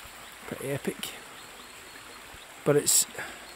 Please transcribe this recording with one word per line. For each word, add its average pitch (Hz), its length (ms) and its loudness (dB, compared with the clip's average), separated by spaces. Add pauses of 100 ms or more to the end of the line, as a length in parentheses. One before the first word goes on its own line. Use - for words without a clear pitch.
(460)
pretty - 240 -4
epic, - 400 -2 (1500)
but 147 120 10
it's, - 280 8 (520)